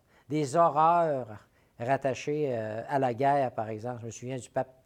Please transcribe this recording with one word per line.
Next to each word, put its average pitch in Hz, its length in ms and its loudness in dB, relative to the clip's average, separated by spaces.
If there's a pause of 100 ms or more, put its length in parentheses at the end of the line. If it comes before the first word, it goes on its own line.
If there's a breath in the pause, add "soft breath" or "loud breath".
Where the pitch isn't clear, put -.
(280 soft breath)
des 147 280 -2
horreurs 160 680 4 (520)
rattachées, 135 680 -2
euh, 110 400 -4
à 143 100 0
la 127 160 2
guerre, 139 380 2
par 110 160 -4
exemple. 113 320 -8
Je 117 60 -12
me 113 40 -8
souviens 123 280 -10
du 113 100 -14
pape, - 260 -4 (120)